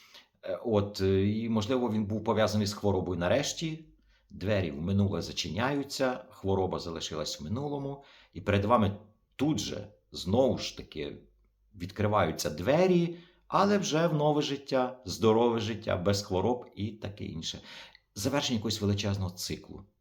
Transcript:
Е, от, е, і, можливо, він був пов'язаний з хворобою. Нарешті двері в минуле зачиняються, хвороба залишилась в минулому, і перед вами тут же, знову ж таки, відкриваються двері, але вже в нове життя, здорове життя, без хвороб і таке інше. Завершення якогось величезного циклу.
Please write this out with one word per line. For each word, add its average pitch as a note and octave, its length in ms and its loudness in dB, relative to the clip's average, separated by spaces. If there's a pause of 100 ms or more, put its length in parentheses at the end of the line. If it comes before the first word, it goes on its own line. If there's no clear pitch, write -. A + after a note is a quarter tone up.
(440)
Е, F#2 220 -4
от, G2+ 360 2
е, F#2+ 280 4
і, A2+ 200 0
можливо, A#2 420 2
він G#2+ 140 0
був G2+ 180 -2
пов'язаний G#2+ 440 2
з G2+ 60 -2
хворобою. F#2 460 0
Нарешті C#3+ 680 0 (440)
двері F#2 420 0
в C#2+ 100 -8
минуле F#2 400 2
зачиняються, B2+ 1080 -2
хвороба F#2 500 0
залишилась D#2 640 -6
в - 20 -10
минулому, C#3 600 -6 (300)
і - 80 -12
перед G2+ 240 0
вами G#2+ 320 4 (380)
тут C#3+ 240 0
же, - 280 -8 (240)
знову G#2+ 460 2
ж - 200 -8
таки, C#2+ 400 -10 (580)
відкриваються F#2 720 0
двері, E3+ 680 2 (300)
але G3+ 300 4
вже E3 300 2
в D#3 60 0
нове D3+ 280 4
життя, C3+ 640 -2
здорове A2+ 540 4
життя, G#2 380 -2
без G2 240 0
хвороб G2 440 0 (100)
і G2+ 120 -4
таке G2 380 -10
інше. - 340 -8 (560)
Завершення B2+ 420 -2
якогось G#2 240 -4
величезного G2+ 500 0
циклу. - 540 -10 (160)